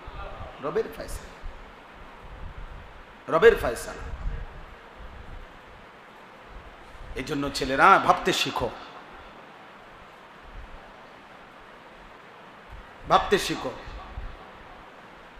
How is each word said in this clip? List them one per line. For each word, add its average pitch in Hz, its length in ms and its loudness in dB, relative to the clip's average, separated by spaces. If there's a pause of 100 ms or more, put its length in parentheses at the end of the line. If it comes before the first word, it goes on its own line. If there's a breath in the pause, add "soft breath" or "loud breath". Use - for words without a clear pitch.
(640)
রবের 165 200 2 (140)
ফয়সালা, - 360 -6 (1900)
রবের 135 280 10
ফয়সালা। - 480 -2 (3000)
এই 139 80 -2
জন্য 143 300 2
ছেলেরা 151 520 10
ভাবতে 180 280 8
শিখো, - 360 4 (4000)
ভাবতে 190 300 8
শিখো। 135 320 0 (1700)